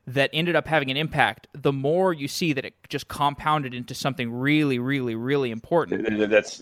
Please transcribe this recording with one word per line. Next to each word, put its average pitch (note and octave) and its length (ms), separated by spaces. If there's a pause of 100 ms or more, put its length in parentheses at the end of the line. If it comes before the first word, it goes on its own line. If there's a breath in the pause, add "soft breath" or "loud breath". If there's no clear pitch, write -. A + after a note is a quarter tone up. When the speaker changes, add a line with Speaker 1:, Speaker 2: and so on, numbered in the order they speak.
Speaker 1:
that C3+ 280
ended D#3+ 240
up D3 100
having D3 240
an C3 60
impact, C#3 560
the C#3+ 200
more D#3+ 400
you C#3 140
see D#3+ 260
that C3 120
it - 100 (140)
just - 180
compounded C#3+ 640
into B2 220
something B2+ 380
really, C#3 480
really, B2+ 340
really B2+ 380
important. A2 520
Speaker 2:
Th-, G#2+ 140
th-, G#2+ 100
that's, G#2 340